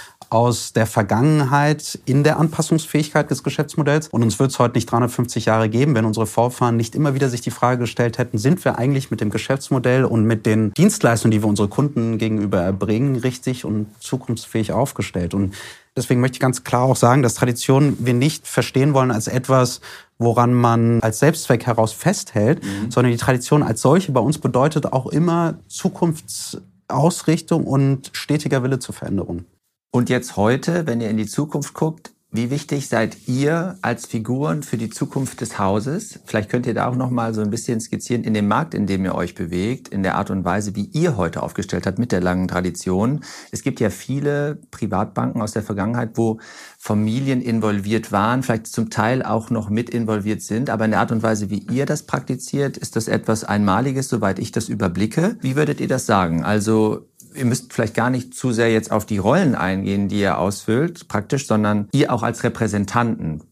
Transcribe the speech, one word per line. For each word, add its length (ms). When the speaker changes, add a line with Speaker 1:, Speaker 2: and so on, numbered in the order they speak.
Speaker 1:
aus 440
der 140
Vergangenheit 1160
in 200
der 120
Anpassungsfähigkeit 920
des 120
Geschäftsmodells? 640
Und 140
uns 160
wird's 200
heute 160
nicht 160
dreihundertfünfzig 540
Jahre 240
geben, 260
wenn 80
unsere 220
Vorfahren 520
nicht 180
immer 180
wieder 160
sich 120
die 100
Frage 280
gestellt 380
hätten, 200
sind 280
wir 120
eigentlich 340
mit 100
dem 80
Geschäftsmodell 760
und 180
mit 220
den 280
Dienstleistungen, 580
die 120
wir 60
unsere 180
Kunden 500
gegenüber 440
erbringen, 560
richtig 480
und 220
zukunftsfähig 720
aufgestellt? 600
Und 200
deswegen 240
möchte 160
ich 60
ganz 220
klar 200
auch 120
sagen, 280
dass 120
Tradition 640
wir 140
nicht 340
verstehen 460
wollen 180
als 160
etwas, 520
woran 360
man 480
als 180
Selbstzweck 460
heraus 280
festhält, 720
Speaker 2:
Mhm. 280
Speaker 1:
sondern 200
die 60
Tradition 460
als 180
solche 300
bei 100
uns 180
bedeutet 480
auch 200
immer 480
Zukunftsausrichtung 2000
und 480
stetiger 500
Wille 160
zur 160
Veränderung. 500
Speaker 2:
Und 180
jetzt 260
heute, 520
wenn 140
ihr 80
in 80
die 100
Zukunft 460
guckt, 380
wie 220
wichtig 380
seid 400
ihr 520
als 240
Figuren 560
für 160
die 120
Zukunft 500
des 200
Hauses? 640
Vielleicht 240
könnt 180
ihr 60
da 160
auch 60
noch 140
mal 240
so 60
ein 100
bisschen 300
skizzieren 460
in 80
dem 160
Markt, 240
in 120
dem 200
ihr 100
euch 180
bewegt, 540
in 160
der 120
Art 140
und 140
Weise, 320
wie 160
ihr 240
heute 260
aufgestellt 460
habt 120
mit 120
der 80
langen 300
Tradition. 720
Es 120
gibt 160
ja 100
viele 680
Privatbanken 680
aus 120
der 100
Vergangenheit, 520
wo 240
Familien 640
involviert 720
waren, 320
vielleicht 240
zum 220
Teil 340
auch 260
noch 200
mit 200
involviert 520
sind. 280
Aber 140
in 80
der 80
Art 140
und 100
Weise, 260
wie 220
ihr 140
das 180
praktiziert, 720
ist 220
das 100
etwas 380
Einmaliges, 640
soweit 280
ich 140
das 160
überblicke. 720
Wie 160
würdet 240
ihr 80
das 180
sagen? 380
Also 640
ihr 120
müsst 260
vielleicht 220
gar 160
nicht 240
zu 180
sehr 200
jetzt 200
auf 140
die 140
Rollen 340
eingehen, 540
die 140
ihr 180
ausfüllt, 680
praktisch, 380
sondern 460
ihr 200
auch 120
als 200
Repräsentanten. 1080